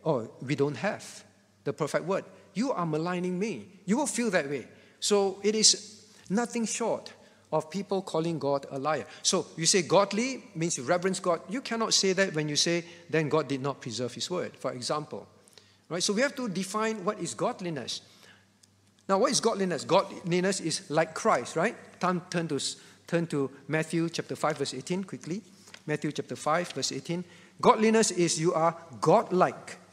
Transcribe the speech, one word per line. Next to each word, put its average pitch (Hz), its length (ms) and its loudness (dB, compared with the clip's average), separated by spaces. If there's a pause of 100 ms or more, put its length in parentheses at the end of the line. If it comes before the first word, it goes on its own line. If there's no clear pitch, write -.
"Oh, 123 260 0 (120)
we 143 140 -2
don't 139 220 0
have - 460 -6 (400)
the 147 80 -2
perfect 151 340 -2
word." 180 200 -2 (280)
You 247 180 0
are 175 140 -2
maligning 175 520 -2
me. 185 300 -4 (180)
You 202 120 2
will 285 100 2
feel 233 240 -2
that 156 180 2
way. 139 180 -6 (340)
So 196 420 2
it 214 120 2
is - 500 2 (240)
nothing 233 360 0
short 190 460 -4 (400)
of 156 180 0
people 196 320 -2
calling 165 380 -2
God 139 320 0
a 139 80 -6
liar. 143 260 -2 (180)
So 170 240 0 (100)
you 160 80 -2
say 185 160 4
godly 202 600 2 (140)
means 165 220 -2
you 127 80 -8
reverence 180 340 0
God. 180 300 0
You 226 100 -4
cannot 226 340 -2
say 190 200 4
that 185 200 2
when 151 140 0
you 147 80 -2
say, 170 300 0 (240)
"Then 156 180 2
God 139 220 2
did 135 120 -2
not 135 200 -4
preserve 117 320 -6
his - 160 -6
word," 160 260 -6
for 131 160 -6
example. 127 560 -6 (640)
Right? 175 120 -2
So 208 120 2
we 208 80 2
have 277 140 2
to 254 120 -4
define 208 560 -2
what 208 160 -2
is 165 140 -6
godliness. 175 680 -4 (1080)
Now, 196 80 4
what 262 140 2
is 220 100 2
godliness? 190 420 0
Godliness 180 760 2
is - 280 -4
like 160 240 2
Christ, 156 440 0
right? 196 180 0 (240)
Turn, 180 300 0
turn 170 180 -2
to 151 80 -2
s-, - 220 -4 (300)
turn 170 200 0
to 139 240 -2 (160)
Matthew 160 400 0
chapter - 300 -6
five, 151 200 0
verse 139 160 -4
eighteen, 180 300 -4
quickly. 180 380 -8 (440)
Matthew 151 280 -2
chapter 127 240 -8
five, 170 340 0
verse 135 220 -4
eighteen. 170 320 -6 (340)
Godliness 220 520 6
is 170 280 2
you 165 140 2
are 165 240 2 (240)
godlike. 180 760 4 (160)